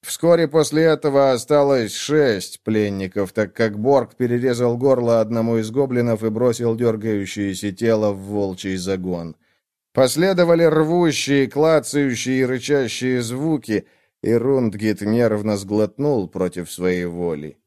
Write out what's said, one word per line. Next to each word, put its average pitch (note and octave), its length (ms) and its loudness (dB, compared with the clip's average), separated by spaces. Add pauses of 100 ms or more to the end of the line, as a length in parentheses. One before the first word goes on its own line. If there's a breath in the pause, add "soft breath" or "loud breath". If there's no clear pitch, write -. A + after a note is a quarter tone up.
Вскоре E3 460 2
после D3+ 360 2
этого C#3 480 2
осталось C3 640 2
шесть C#3 680 0
пленников, G2+ 720 -2
так G#2 200 -2
как G#2+ 260 -2
Борг B2+ 360 0
перерезал A#2+ 640 0
горло A#2+ 440 2
одному A2+ 360 0
из A2 120 -4
гоблинов A#2+ 540 0
и A2+ 60 0
бросил A#2 460 0
дергающееся G#2 960 -2
тело G#2+ 400 0
в F#2+ 100 -6
волчий G2 560 -4
загон. F2+ 580 -6 (580)
Последовали E3+ 680 4
рвущие, D#3 840 2
клацающие C#3 920 0
и C3 60 2
рычащие B2+ 760 -2
звуки, B2 640 -2 (380 soft breath)
и A2 100 0
Рундгит A2 680 0
нервно G#2+ 560 0
сглотнул G#2 680 -2
против F2+ 440 -6
своей F2+ 340 -2
воли. E2+ 600 -8